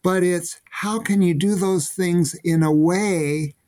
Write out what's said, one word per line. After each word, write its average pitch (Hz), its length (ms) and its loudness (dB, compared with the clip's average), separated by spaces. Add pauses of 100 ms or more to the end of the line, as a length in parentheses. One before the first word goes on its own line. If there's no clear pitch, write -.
But 185 200 2
it's 175 460 -4
how 214 300 -6
can 202 220 0
you 175 120 4
do 190 220 2
those 190 340 -2
things 175 540 0
in 165 200 2
a 156 80 2
way 156 840 0 (120)